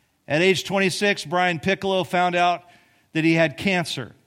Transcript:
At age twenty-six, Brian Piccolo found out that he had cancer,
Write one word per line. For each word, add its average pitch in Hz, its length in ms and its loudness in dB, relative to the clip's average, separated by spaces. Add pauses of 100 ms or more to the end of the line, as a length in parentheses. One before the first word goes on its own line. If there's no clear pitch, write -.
(280)
At 151 140 0
age 185 220 2
twenty-six, 196 640 -2
Brian 175 340 0
Piccolo 190 440 -2
found 180 320 0
out 175 280 2 (500)
that 160 100 0
he 165 100 4
had 165 240 2
cancer, 175 560 -4 (140)